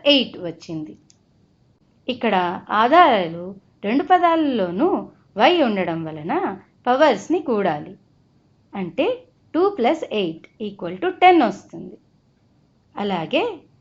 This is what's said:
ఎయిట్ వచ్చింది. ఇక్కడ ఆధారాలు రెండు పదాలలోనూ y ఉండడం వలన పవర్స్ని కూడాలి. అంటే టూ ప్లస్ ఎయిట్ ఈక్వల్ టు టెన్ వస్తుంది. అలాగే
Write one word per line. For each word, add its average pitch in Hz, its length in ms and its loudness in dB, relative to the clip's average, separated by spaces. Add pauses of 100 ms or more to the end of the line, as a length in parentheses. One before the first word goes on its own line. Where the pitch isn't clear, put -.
ఎయిట్ - 340 2
వచ్చింది. 165 560 -10 (1120)
ఇక్కడ 240 280 -2 (460)
ఆధారాలు 220 640 4 (380)
రెండు 233 200 0
పదాలలోనూ 302 840 2 (600)
y 359 40 4 (140)
ఉండడం 175 360 -2
వలన 156 300 -8 (520)
పవర్స్ని 269 580 0
కూడాలి. 185 500 -2 (800)
అంటే 196 320 -4 (480)
టూ 311 80 0 (140)
ప్లస్ 277 280 0 (100)
ఎయిట్ 175 320 -4 (160)
ఈక్వల్ 190 400 -10
టు 339 60 -2 (120)
టెన్ 359 220 8
వస్తుంది. 185 540 -6 (1000)
అలాగే 196 480 -2 (380)